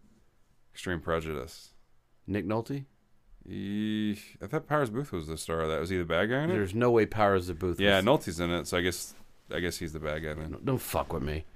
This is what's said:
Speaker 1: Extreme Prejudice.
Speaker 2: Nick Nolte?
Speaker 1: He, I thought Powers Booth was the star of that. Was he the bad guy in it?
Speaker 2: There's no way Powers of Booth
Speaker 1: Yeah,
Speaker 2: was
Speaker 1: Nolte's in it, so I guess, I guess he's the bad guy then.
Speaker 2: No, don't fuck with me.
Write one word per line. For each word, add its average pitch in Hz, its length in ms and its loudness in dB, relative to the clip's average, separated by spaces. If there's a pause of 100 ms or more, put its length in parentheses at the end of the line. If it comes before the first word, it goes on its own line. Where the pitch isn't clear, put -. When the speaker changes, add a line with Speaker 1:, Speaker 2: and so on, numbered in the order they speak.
(720)
Speaker 1:
Extreme 87 280 -4
Prejudice. 80 720 -4 (520)
Speaker 2:
Nick 95 220 -2
Nolte? 117 380 -4 (640)
Speaker 1:
He, 104 720 -2 (240)
I - 60 -8
thought 156 200 -4
Powers 143 220 2
Booth 131 220 -6
was 80 160 -4
the 80 100 -6
star 80 240 -2
of 78 80 2
that. 78 120 0
Was 85 80 -4
he 95 80 0
the 87 80 0
bad 85 240 2
guy 135 140 0
in 165 60 0
it? 160 40 2
Speaker 2:
There's 98 220 0
no 120 160 4
way 110 140 8
Powers 98 440 4
of 80 100 -6
Booth 90 200 0
Speaker 1:
Yeah, 98 180 8
Speaker 2:
was 95 80 4
Speaker 1:
Nolte's 117 340 2
in 87 120 2
it, 82 160 0
so 92 100 0
I 90 40 4
guess, - 320 -2 (400)
I 82 60 -2
guess 87 180 -2
he's 78 160 -6
the 78 60 -6
bad 76 240 -2
guy 76 100 -4
then. 78 180 -6
Speaker 2:
No, - 120 -8
don't 131 180 0
fuck - 320 -2
with 71 100 -2
me. 73 220 -4 (100)